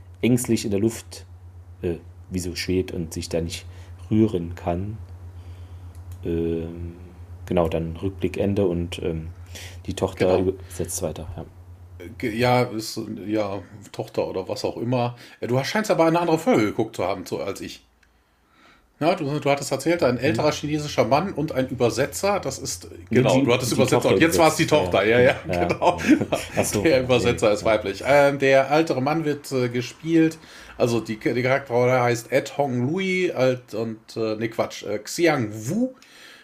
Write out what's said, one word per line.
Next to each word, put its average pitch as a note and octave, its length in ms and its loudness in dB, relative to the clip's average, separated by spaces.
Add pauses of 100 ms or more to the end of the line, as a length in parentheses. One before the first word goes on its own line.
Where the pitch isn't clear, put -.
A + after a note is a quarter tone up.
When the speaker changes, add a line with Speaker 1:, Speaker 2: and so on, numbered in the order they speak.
(200)
Speaker 1:
ängstlich A#2 460 2
in G#2+ 40 -2
der G2 100 0
Luft, - 440 -4 (560)
äh, E2+ 140 -2 (340)
wie F#2 100 -6
so F2+ 160 -6
schwebt F#2 380 -2
und E2+ 220 -6
sich F2 160 -8
da E2+ 100 -2
nicht E2 240 -8 (460)
rühren F#2 460 2
kann. F#2+ 420 -4 (1200)
Ähm, E2+ 760 -4 (500)
genau, F2 220 2
dann E2 280 -2
Rückblick F#2 400 -4
Ende G2+ 300 2
und, E2+ 360 -2
ähm, E2 260 -4 (580)
die F#2+ 80 -6
Tochter F#2 420 2
Speaker 2:
Genau. F#2 140 2
Speaker 1:
übersetzt - 500 -6
weiter. D#2 260 -6 (100)
Ja. D#2+ 80 -10 (760)
Speaker 2:
Ge-, A2 160 -4
ja, B2 300 4
ist, A2 360 -8 (260)
ja, G#2 360 -2 (300)
Tochter - 360 -4
oder F#2 180 -6
was - 180 -6
auch F#2+ 120 -4
immer. A#2+ 400 -2 (240)
Äh, G#2+ 60 -8
du A#2+ 180 2
scheinst G#3+ 260 -2
aber D#3+ 140 4
eine E3 160 4
andere E3 180 2
Folge E3 280 4
geguckt G#2+ 280 -2
zu G#2 100 -4
haben, F#2 200 -2
so G2 140 -6
als F#2+ 220 -6
ich. - 240 -14 (1160)
Ja, E3 140 4
du, D3+ 260 -2
du C#3 100 2
hattest C#3+ 220 0
erzählt, D#3+ 300 0
ein B2 140 4
Speaker 1:
Mhm. A#2+ 40 -4
Speaker 2:
älterer D3+ 320 2
chinesischer D3 520 0
Mann D3+ 280 2
und - 200 -4
ein C3 160 0
Übersetzer. C3 720 0
Das C3 180 -6
ist, - 320 -10
Speaker 1:
Nee, - 320 -2
Speaker 2:
genau, G2 160 6
Speaker 1:
die, C#3 60 4
Speaker 2:
du A#2 80 4
hattest A#2+ 180 2
Speaker 1:
die - 60 0
Speaker 2:
Übersetzer. C3+ 240 4
Speaker 1:
Tochter B2 160 4
Speaker 2:
Und F#2+ 40 6
jetzt E3 180 4
war E3 100 8
es D#3 80 0
die D#3+ 80 2
Speaker 1:
übersetzt, C3 280 2
Speaker 2:
Tochter. G2 120 4
Speaker 1:
ja. A#2 160 4
Speaker 2:
Ja, C3 140 6 (120)
ja, F#2 60 -4
Speaker 1:
Ja. F2 160 2
Speaker 2:
genau. - 300 2 (280)
Speaker 1:
<laughs> - 300 -6
Ach G#2 80 2
so, - 180 0
Speaker 2:
Der D#3+ 140 6
Speaker 1:
okay. B2+ 80 2
Speaker 2:
Übersetzer A#2+ 480 4
ist G#2 80 0
Speaker 1:
Ja. - 60 -2
Speaker 2:
weiblich. G2 400 0
Ähm, C#3+ 320 6
der C3+ 320 4
ältere D3+ 300 2
Mann D3+ 240 -2
wird, D3 280 -4
äh, B2 160 0
gespielt, D#3+ 680 0 (380)
also A#2 240 2
die, A2 160 -6
die B2 260 -2
Charakterrolle B2 600 2
heißt A#2+ 300 0
Ed - 260 0
Hong B2 280 0
Lui, F#3 460 0
alt, B2+ 400 0
und, A2 440 -8
äh, A2 200 -2
nee, A2+ 120 -4
Quatsch, - 340 -6
äh, G#2 160 -6
Xiang D3 540 0
Wu, F#3 420 -4 (500)